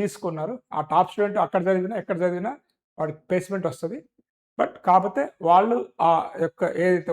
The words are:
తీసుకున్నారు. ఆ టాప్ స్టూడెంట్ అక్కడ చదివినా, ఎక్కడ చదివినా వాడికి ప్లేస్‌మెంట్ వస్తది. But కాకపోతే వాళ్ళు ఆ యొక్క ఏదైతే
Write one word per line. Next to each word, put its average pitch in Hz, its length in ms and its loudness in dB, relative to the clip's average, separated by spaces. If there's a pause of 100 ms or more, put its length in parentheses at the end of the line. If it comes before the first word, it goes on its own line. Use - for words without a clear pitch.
తీసుకున్నారు. 190 560 -6 (220)
ఆ 151 40 0 (120)
టాప్ 208 200 2
స్టూడెంట్ 208 240 0 (100)
అక్కడ 185 200 0
చదివినా, 190 340 0
ఎక్కడ 196 220 -4
చదివినా 180 300 -4 (460)
వాడికి 156 280 -6
ప్లేస్‌మెంట్ 185 440 -2
వస్తది. 175 260 -8 (640)
But - 120 0 (140)
కాకపోతే 196 360 2 (260)
వాళ్ళు 202 280 6 (300)
ఆ - 20 6 (360)
యొక్క - 180 -6 (220)
ఏదైతే 175 280 2